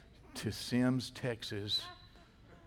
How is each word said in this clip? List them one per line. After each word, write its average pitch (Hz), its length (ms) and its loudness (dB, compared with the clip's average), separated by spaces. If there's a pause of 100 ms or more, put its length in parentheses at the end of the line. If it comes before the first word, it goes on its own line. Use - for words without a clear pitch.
(340)
to - 160 -2
Sims, 123 600 2
Texas, 107 720 -2 (880)